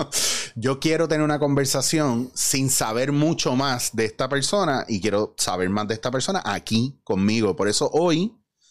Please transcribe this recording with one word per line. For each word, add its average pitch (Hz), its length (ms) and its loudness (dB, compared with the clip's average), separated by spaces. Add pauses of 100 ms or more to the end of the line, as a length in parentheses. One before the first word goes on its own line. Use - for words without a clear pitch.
(560)
Yo 131 240 -2
quiero 160 280 2
tener 151 160 2
una 147 160 0
conversación 139 920 0
sin 135 360 0
saber 123 420 0
mucho 147 440 2
más 131 380 0
de 110 120 2
esta 127 240 -4
persona 139 580 0
y 104 140 -2
quiero 101 360 0
saber 92 320 -2
más 104 180 -2
de 110 80 -4
esta 120 160 -4
persona 151 340 -2
aquí 110 580 -2
conmigo. 104 520 2
Por 101 120 0
eso 113 260 0
hoy 170 420 2 (340)